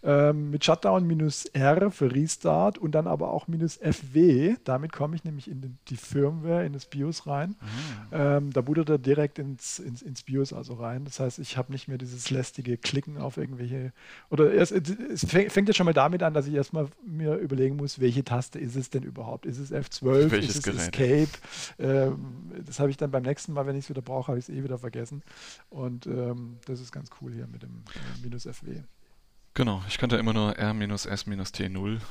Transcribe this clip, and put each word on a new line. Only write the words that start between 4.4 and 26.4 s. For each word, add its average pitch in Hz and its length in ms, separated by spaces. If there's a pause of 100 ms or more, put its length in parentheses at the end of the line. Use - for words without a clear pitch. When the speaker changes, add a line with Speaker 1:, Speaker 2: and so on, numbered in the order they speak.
Speaker 1:
Damit 139 280
komme 151 220
ich 160 100
nämlich 151 240
in 135 120
den, 127 180 (100)
die 123 80
Firmware, 160 680
in 147 80
das 139 140
bios 143 400
rein. 147 300 (540)
Speaker 2:
Ah. 143 260
Speaker 1:
Ähm, 143 160
da 131 100
bootet 151 260
er 151 100
direkt 143 400
ins, 139 400
ins, 120 220
ins 143 220
bios 135 320
also 123 200
rein. 117 300
Das 139 160
heißt, 127 180
ich 131 200
habe 127 120
nicht 135 160
mehr 131 120
dieses 123 320
lästige 127 480
Klicken 143 400
auf - 180
irgendwelche, 127 560 (380)
oder 151 240
erst, 175 180
es 190 540
fäng-, 196 240
fängt 202 180
ja 214 60
schon 180 100
mal 165 80
damit 156 300
an, 160 100
dass 143 140
ich 147 80
erstmal 143 340 (160)
mir 156 300
überlegen 135 420
muss, 143 240
welche 127 240
Taste 123 340
ist 123 180
es 131 120
denn 131 140
überhaupt? 120 420
Ist 123 140
es 139 120
F 143 200
zwölf? 139 420
Speaker 2:
Welches 117 240
Speaker 1:
Ist 76 100
es 87 260
Speaker 2:
Gerät? 147 360
Speaker 1:
Escape? - 500
Ähm, 135 500 (360)
das 143 160
habe 143 100
ich 135 60
dann 147 140
beim 131 120
nächsten 143 300
Mal, 139 140
wenn 139 100
ich's 139 140
wieder 135 100
brauche, 127 280
habe 123 100
ich's 127 100
eh 139 160
wieder 127 140
vergessen. 120 440 (460)
Und, 123 380
ähm, 123 580